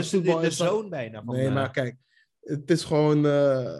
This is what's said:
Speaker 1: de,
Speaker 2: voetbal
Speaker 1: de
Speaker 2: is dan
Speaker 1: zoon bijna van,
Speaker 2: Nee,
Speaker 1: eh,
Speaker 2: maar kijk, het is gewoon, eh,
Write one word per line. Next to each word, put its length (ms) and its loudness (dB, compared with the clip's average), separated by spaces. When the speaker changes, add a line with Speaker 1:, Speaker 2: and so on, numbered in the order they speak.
Speaker 1:
de, 60 0
Speaker 2:
voetbal 260 2
Speaker 1:
de 60 2
Speaker 2:
is 100 -2
dan 100 0
Speaker 1:
zoon 220 -2
bijna 340 -10
van, 120 -6
Speaker 2:
Nee, 120 0
Speaker 1:
eh, 60 0
Speaker 2:
maar 180 0
kijk, 260 -4
het 320 -6
is 120 2
gewoon, 420 2
eh, 540 2